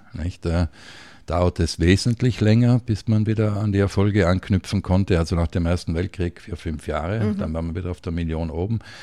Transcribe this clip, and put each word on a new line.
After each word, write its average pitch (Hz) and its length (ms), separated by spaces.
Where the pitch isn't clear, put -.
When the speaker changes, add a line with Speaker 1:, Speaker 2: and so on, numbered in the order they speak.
Speaker 1:
nicht? 85 320
Da 85 240
dauerte 87 360
es - 160
wesentlich 101 600
länger, 117 380
bis - 280
man 107 200
wieder 107 300
an 107 140
die 98 80
Erfolge 101 480
anknüpfen 92 540
konnte. 92 380
Also 85 160
nach 85 120
dem 87 200
Ersten 87 280
Weltkrieg 87 460
vier, - 160
fünf 78 300
Jahre, 80 360
Speaker 2:
Mhm. 107 140
Speaker 1:
dann 80 160
waren 82 140
wir 82 80
wieder 90 160
auf 87 100
der 90 100
Million 82 380
oben. 92 300